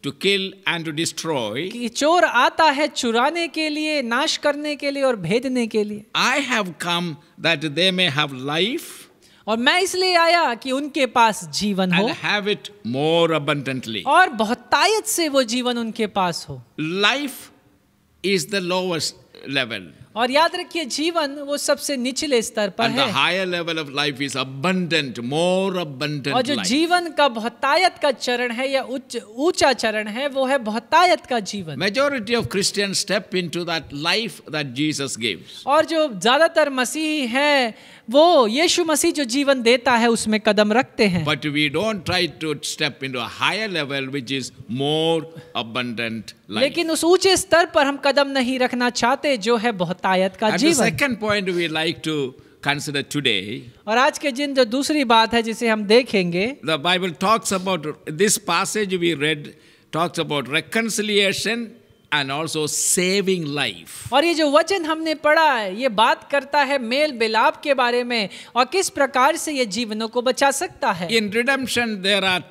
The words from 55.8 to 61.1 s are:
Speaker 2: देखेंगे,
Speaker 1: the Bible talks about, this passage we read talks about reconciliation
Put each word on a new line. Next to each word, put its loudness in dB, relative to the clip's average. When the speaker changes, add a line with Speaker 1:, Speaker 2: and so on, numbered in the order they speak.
Speaker 2:
देखेंगे, 2
Speaker 1:
the 0
Bible 0
talks 2
about, -2
this 2
passage -2
we 0
read -2
talks -2
about -2
reconciliation -2